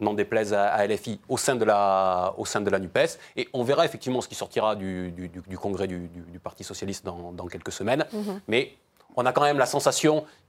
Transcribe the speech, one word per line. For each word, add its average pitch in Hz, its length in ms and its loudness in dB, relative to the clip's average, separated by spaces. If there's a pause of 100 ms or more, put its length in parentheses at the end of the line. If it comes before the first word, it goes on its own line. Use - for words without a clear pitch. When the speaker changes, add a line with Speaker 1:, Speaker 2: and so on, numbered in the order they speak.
Speaker 1:
n'en 107 120 2
déplaise 104 400 0
à, 101 140 4
à 104 180 2
L 104 140 0
F - 80 -16
I, 107 140 -8 (100)
au 127 80 0
sein 131 180 2
de 113 80 0
la, 95 720 4
au 107 80 -4
sein 104 160 -2
de 101 80 0
la 98 100 4
nupes, 95 200 -2 (380)
et - 180 -4
on 123 100 0
verra 143 220 4
effectivement 127 340 -2
ce - 80 -6
qui - 60 -16
sortira 107 420 0
du, 92 360 -6
du, 87 180 -10
du, 90 100 -14
du 92 160 -12
congrès 98 300 -4
du, 87 220 -6
du, 87 120 -16
du 82 180 -16
Parti - 240 -14
socialiste 98 440 -8
dans, 87 260 -10
dans 87 140 -10
quelques 87 260 -10
semaines, 127 400 0
Speaker 2:
Mhm. 208 360 -6
Speaker 1:
mais 117 260 2 (420)
on 123 80 2
a 127 80 2
quand - 80 2
même 147 180 4
la 127 60 6
sensation 151 640 2 (220)